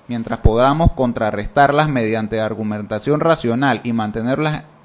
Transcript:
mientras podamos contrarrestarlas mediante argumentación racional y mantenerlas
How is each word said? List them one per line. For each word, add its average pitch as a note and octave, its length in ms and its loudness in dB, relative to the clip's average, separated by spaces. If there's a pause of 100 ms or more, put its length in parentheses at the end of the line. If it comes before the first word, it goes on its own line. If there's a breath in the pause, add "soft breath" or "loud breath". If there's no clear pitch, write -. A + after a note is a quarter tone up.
mientras A#2 320 -4
podamos C3 520 4
contrarrestarlas C3 1000 0
mediante A2 500 -2
argumentación G#2+ 800 -4
racional C3 640 0
y A#2+ 100 -4
mantenerlas A#2+ 680 -2 (240)